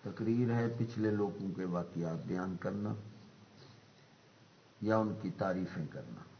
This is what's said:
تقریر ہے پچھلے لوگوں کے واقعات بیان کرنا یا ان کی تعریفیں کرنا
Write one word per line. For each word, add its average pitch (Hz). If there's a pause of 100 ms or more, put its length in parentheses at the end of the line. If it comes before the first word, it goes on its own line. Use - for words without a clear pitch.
تقریر 117
ہے 117 (100)
پچھلے 110
لوگوں 98
کے 92
واقعات 85
بیان 90
کرنا 104 (1900)
یا 107
ان 107
کی 95
تعریفیں 92
کرنا 60 (160)